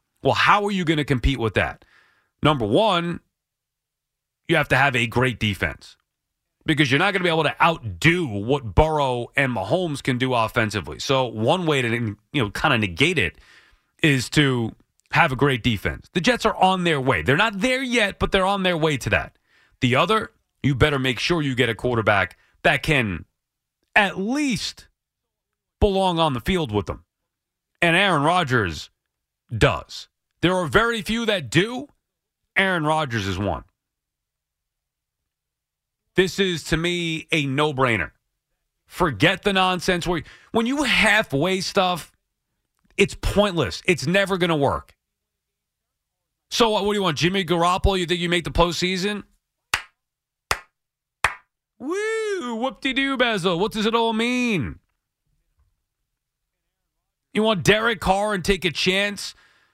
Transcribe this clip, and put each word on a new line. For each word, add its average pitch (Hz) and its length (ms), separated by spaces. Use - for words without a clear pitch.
Well, 139 120
how 202 320
are 208 40
you 190 140
gonna 151 200
compete 135 360
with 110 140
that? 78 300
Number 143 200
one, 170 540
you 170 80
have 156 140
to 139 80
have 131 180
a 120 140
great 120 320
defense, 95 560
because 147 280
you're 143 80
not 196 120
gonna 185 120
be 175 40
able 160 140
to 135 180
outdo 156 680
what 110 480
Burrow 139 580
and 139 180
Mahomes 135 480
can 127 180
do 127 140
offensively. 107 680
So 135 240
one 120 420
way 143 160
to, 120 80
you 113 260
know, 120 160
kinda 135 280
negate 110 400
it 87 200
is 139 300
to 131 460
have 160 220
a 127 40
great 131 280
defense. 95 480
The 185 80
Jets 233 260
are 208 80
on 185 300
their 160 160
way. 123 220
They're 123 140
not 208 220
there 254 240
yet, 233 380
but 190 100
they're 190 160
on 196 160
their 180 160
way 151 200
to 113 120
that. 87 260
The 123 160
other, 180 340
you 139 140
better 147 240
make 131 180
sure 170 240
you 135 140
get 123 120
a 113 60
quarterback 107 640
that 151 220
can 113 400
at 196 220
least 247 680
belong 190 400
on 160 120
the 120 80
field 170 300
with 104 160
them. - 160
And 170 140
Aaron 180 260
Rodgers 127 640
does. 104 540
There 180 160
are 180 100
very 220 360
few 226 240
that 185 240
do. 240 360
Aaron 185 280
Rodgers 143 440
is 90 100
one. 92 240
This 185 240
is, 180 240
to 165 120
me, 170 540
a 156 160
no-brainer. 131 640
Forget 165 580
the 202 80
nonsense. 185 520
Where, 175 180
when 226 160
you 277 160
halfway 196 800
stuff, 180 500
it's - 180
pointless. 170 720
It's 175 180
never 190 320
gonna 170 200
work. 113 400
So 233 200
what, 202 140
what 208 80
do 208 60
you 196 60
want, 156 140
Jimmy 185 260
Garoppolo? 180 520
You 185 80
think 170 160
you 175 80
make 175 140
the 147 80
postseason? 180 720
Woo! 392 800
Whoop-de-doo, 262 600
Basil. 196 440
What 202 100
does 208 160
it 220 80
all 226 180
mean? 226 680
You 208 120
want 214 180
Derek 214 380
Carr 202 340
and 180 100
take 190 200
a 170 80
chance 196 640